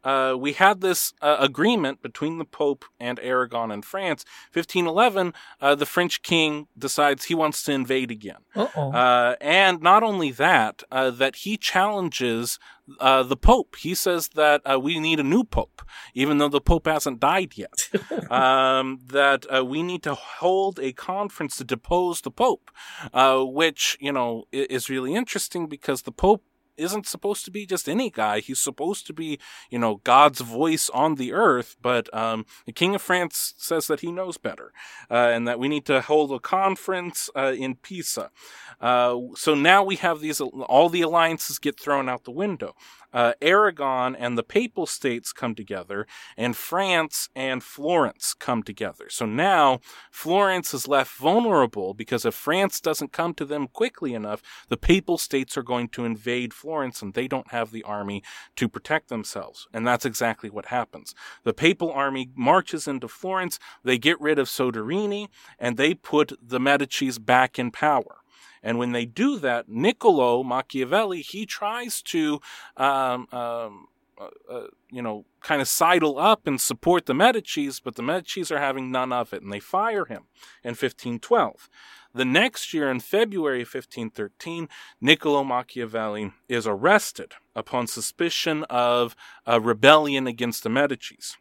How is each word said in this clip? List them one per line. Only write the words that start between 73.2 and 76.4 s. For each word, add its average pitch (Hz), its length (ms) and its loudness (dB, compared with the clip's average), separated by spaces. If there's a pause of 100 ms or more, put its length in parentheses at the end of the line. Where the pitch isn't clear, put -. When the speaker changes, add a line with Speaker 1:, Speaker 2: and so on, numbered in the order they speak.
Speaker 1:
um, 117 560 -8 (320)
uh, 101 100 -16 (200)
uh, 117 180 -12 (220)
you 123 120 -12
know, 107 240 -8 (160)
kind 147 200 0
of 123 60 -2
sidle 160 500 4
up 202 300 2